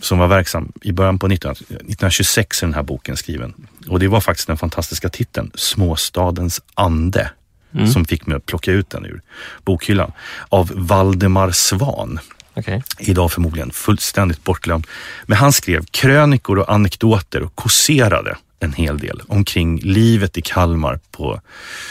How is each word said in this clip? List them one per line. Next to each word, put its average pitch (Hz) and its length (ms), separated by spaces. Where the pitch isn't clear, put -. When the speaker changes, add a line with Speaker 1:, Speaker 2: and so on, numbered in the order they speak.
Speaker 1:
som - 180
var 87 100
verksam 87 440
i 104 100
början 95 260
på 95 100
nitton, 85 260
nittonhundratjugosex - 960
är 87 40
den 78 80
här 76 80
boken 67 340
skriven. 67 380
Och 87 120
det 95 80
var 107 120
faktiskt - 260
den 80 100
fantastiska 80 520
titeln - 460
Småstadens 87 1080
ande, 85 560
Speaker 2:
Mm. 107 140
Speaker 1:
som 101 160
fick 80 220
mig 73 100
att 69 100
plocka - 260
ut 95 180
den 90 160
ur 85 140
bokhyllan, 95 480
av 92 260
Valdemar 95 760
Svan. 101 680
Speaker 2:
Okej. 107 280
Speaker 1:
Idag 90 340
förmodligen 80 380
fullständigt - 720
bortglömd. 85 420
Men 95 120
han 139 140
skrev 82 380
krönikor 139 680
och 101 140
anekdoter 104 680
och 82 120
kåserade 98 800
en 80 120
hel 73 260
del - 300
omkring 85 500
livet 101 600
i 82 40
Kalmar 82 580
på 58 300